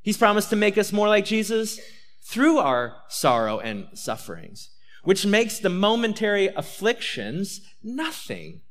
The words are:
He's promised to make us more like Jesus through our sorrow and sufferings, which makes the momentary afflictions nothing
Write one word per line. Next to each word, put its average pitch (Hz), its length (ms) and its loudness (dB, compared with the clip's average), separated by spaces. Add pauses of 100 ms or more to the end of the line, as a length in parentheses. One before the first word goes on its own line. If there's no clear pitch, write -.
He's 208 160 -2
promised 208 320 4
to 220 60 2
make 208 220 4
us 202 140 2
more 208 160 2
like 208 180 4
Jesus 220 540 -2 (420)
through 302 360 2
our 123 400 0 (100)
sorrow 113 520 2
and 101 340 -6
sufferings, - 800 -10 (320)
which 190 220 2
makes 214 340 2
the 185 100 2
momentary 208 800 2
afflictions 190 1120 -4 (200)
nothing 254 880 -8